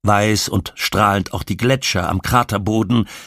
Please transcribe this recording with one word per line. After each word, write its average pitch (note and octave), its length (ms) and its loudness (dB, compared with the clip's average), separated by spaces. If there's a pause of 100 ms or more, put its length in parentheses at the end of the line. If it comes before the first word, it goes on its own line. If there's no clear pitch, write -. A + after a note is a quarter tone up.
Weiß G#2 460 2
und - 260 -2
strahlend G2+ 580 0
auch - 100 -6
die F#2+ 140 -4
Gletscher A#2 500 0
am F2+ 140 -2
Kraterboden A2 840 0 (180)